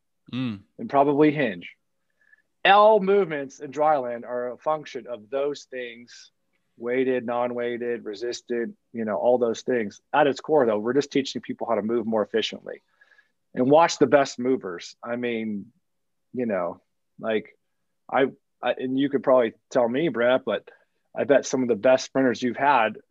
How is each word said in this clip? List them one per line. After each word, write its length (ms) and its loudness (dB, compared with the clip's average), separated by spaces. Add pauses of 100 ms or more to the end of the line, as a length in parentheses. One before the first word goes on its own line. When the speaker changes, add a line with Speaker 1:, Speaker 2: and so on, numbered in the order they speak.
(340)
Speaker 1:
Mm. 280 -6 (180)
Speaker 2:
and 100 -10
probably 420 4
hinge. 440 -4 (880)
L 340 8
movements 600 0
in 120 -12
dryland 540 0
are 260 -6
a 60 -14
function 500 -6
of 220 -14
those 360 -4
things, 680 -16 (460)
weighted, 480 0
non-weighted, 760 -4
resisted, 720 -6 (160)
you 140 -6
know, 100 -2
all 220 2
those 240 -2
things. 400 -4 (120)
At 140 4
its 140 -2
core, 240 2
though, 140 0
we're 140 -2
just 180 0
teaching 300 -2
people 260 -10
how 80 0
to 60 0
move 240 -2
more 180 0
efficiently 580 -6 (720)
and 140 0
watch 300 4
the 80 6
best 320 2
movers. 640 -4
I 140 -8
mean, 560 -6 (640)
you 120 -4
know, 360 -4 (380)
like, 380 -4 (540)
I, 140 2 (360)
I, 160 -2
and 220 -4
you 100 0
could 140 -2
probably 300 4 (160)
tell 180 0
me, 220 -2
Brett, 340 0
but 240 -4 (480)
I 80 -4
bet 240 4
some 160 -2
of 60 0
the 60 2
best 300 2
sprinters 380 0
you've 140 -4
had 400 2 (140)